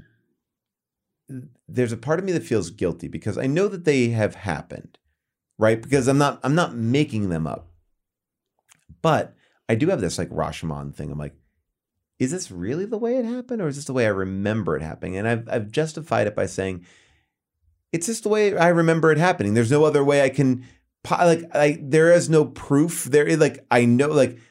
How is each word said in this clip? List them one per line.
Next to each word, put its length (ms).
there's 240
a 40
part 220
of 60
me 80
that 100
feels 280
guilty 380
because 300
I 80
know 220
that 160
they 260
have 240
happened, 640
right? 240
Because 260
I'm 100
not, 240
I'm 120
not 200
making 560
them 160
up. 220
But 340
I 60
do 140
have 120
this, 180
like, 120
Rashomon 640
thing. 160
I'm 80
like, 160
"Is 120
this 200
really 340
the 140
way 180
it 80
happened, 380
or 60
is 80
this 100
the 60
way 140
I 40
remember 640
it 60
happening?" 340
And 100
I've, 220
I've 240
justified 540
it 100
by 100
saying, 380
"It's 140
just 160
the 60
way 280
I 120
remember 420
it 80
happening. 360
There's 160
no 140
other 200
way 180
I 60
can 360
po-, 200
like, 200
I, 280
there 300
is 180
no 140
proof 600
there. 320
Like, 340
I 160
know, 220
like, 300